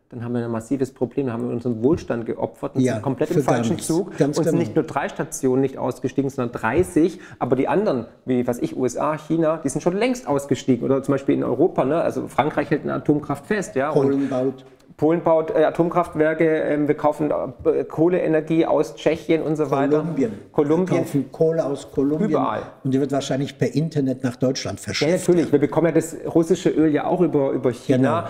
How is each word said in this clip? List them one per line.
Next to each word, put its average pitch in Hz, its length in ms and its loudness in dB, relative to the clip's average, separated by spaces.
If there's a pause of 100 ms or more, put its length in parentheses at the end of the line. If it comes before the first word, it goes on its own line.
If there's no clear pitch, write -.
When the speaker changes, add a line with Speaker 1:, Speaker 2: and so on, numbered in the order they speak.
Speaker 1:
Dann 117 140 -12
haben 120 120 -6
wir 117 100 -2
ein 117 60 -6
massives 127 400 -4
Problem, 131 340 -4
dann 117 80 -4
haben 123 160 -6
wir 127 40 -4
unseren 117 300 -2
Wohlstand 123 420 0
geopfert - 500 -6
und 131 60 2
Speaker 2:
Ja, 123 120 2
Speaker 1:
sind 107 80 -6
komplett 131 280 -2
im - 60 -2
Speaker 2:
für 147 80 4
gar 139 120 2
Speaker 1:
falschen 120 180 0
Speaker 2:
nichts. - 140 -4
Speaker 1:
Zug 170 300 -2
Speaker 2:
Ganz 147 200 2
Speaker 1:
und 165 80 0
sind 160 80 2
Speaker 2:
genau. 113 100 2
Speaker 1:
nicht 110 100 -4
nur 156 120 2
drei 160 240 -4
Stationen 135 520 0
nicht 135 160 -2
ausgestiegen, 127 540 -2
sondern 120 260 -4
dreißig. 156 640 0 (200)
Aber 123 180 0
die 135 100 0
anderen, 175 380 0 (200)
wie, 123 220 0
was 120 120 -2
ich, - 180 -4
U 131 80 0
S 120 100 -2
A, 147 220 -2
China, 160 440 0
die 151 60 -4
sind 143 140 -2
schon 185 160 0
längst 240 280 -2
ausgestiegen. 135 600 0
Oder 131 180 2
zum 139 80 -2
Beispiel 139 240 0
in 131 80 0
Europa, 135 400 0
ne? 139 180 0
Also - 280 -4
Frankreich 147 400 0
hält 151 140 0
eine 143 100 -4
Atomkraft 143 540 -2
fest, 208 280 -4
ja? 135 140 0
Und 151 200 2
Speaker 2:
Polen 139 200 0
baut 131 360 -2 (300)
Speaker 1:
Polen 165 280 2
baut, 160 280 2
äh, 160 120 4
Atomkraftwerke, 160 800 2
ähm, 151 440 2
wir 147 80 2
kaufen, 151 340 0
äh, 135 540 -2
Kohleenergie 160 800 2
aus 151 300 0
Tschechien 160 480 0
und 156 120 0
so 147 140 0
weiter. 139 300 2
Speaker 2:
Kolumbien. 139 320 -2 (200)
Speaker 1:
Kolumbien. 160 380 2
Speaker 2:
Wir 147 140 2
kaufen - 280 -2
Kohle 160 340 2
aus 139 260 -8
Kolumbien. 151 400 0
Speaker 1:
Überall. 113 320 0 (200)
Speaker 2:
Und 131 120 0
die 135 40 2
wird 139 120 -2
wahrscheinlich 135 480 -4
per 131 160 0
Internet 143 480 0
nach 123 140 -2
Deutschland 127 420 -2
Speaker 1:
Ja, - 60 -16
Speaker 2:
verschifft. 160 420 0
Speaker 1:
natürlich. 170 240 4
Wir 143 80 6
bekommen 156 260 2
ja 165 60 2
das 160 240 0 (100)
russische 170 460 2
Öl 156 200 4
ja 143 140 0
auch 175 160 0
über, 143 300 2
über 127 200 0
China, 135 580 0